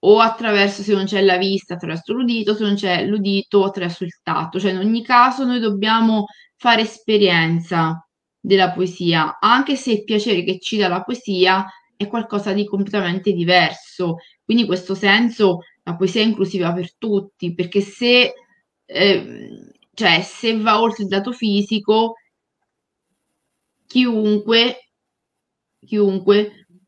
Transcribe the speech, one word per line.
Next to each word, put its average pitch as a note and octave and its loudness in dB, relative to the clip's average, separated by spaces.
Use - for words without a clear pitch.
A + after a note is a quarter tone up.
O G#3+ 6
attraverso, G#3 0
se G#3 0
non G3 0
c'è G3 -2
la F#3+ 4
vista, F#3+ -2
attraverso E3 -8
l'udito, A#3 -2
se G#3+ -4
non G3+ 0
c'è F#3 -2
l'udito, G3 0
attraverso F#3 -6
il E3+ -12
tatto. E3 -6
Cioè, F#3+ 0
in F#3 -4
ogni A3 0
caso, B3+ 2
noi B3 -2
dobbiamo A3 0
fare A3+ 2
esperienza E3+ 0
della F#3 4
poesia, E3+ -2
anche C4 2
se B3+ -6
il G#3 0
piacere G#3 0
che F3+ -4
ci - -6
dà G3+ 2
la F3+ -2
poesia F#3+ 0
è G#3 -6
qualcosa G#3 -6
di G3+ 0
completamente G3 -2
diverso. F3 0
Quindi A#3 2
in G3+ -2
questo F3+ -4
senso G3+ 2
la E3+ -8
poesia F#3+ 0
è G#3+ 2
inclusiva F#3 -2
per F3+ -8
tutti, G3+ -4
perché F3 -2
se, B3 2
ehm, A#1+ -2
cioè, F3 2
se A3+ -4
va G#3+ 2
oltre A3+ 0
il G3 -6
dato G3 -2
fisico, A3 0
chiunque, A3+ 0
chiunque G3+ 0